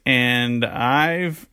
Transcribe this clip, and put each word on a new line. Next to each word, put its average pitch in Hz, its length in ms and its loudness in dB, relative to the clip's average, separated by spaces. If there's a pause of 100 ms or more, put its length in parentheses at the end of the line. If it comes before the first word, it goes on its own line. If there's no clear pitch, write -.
and 123 580 2
I've, 156 880 -2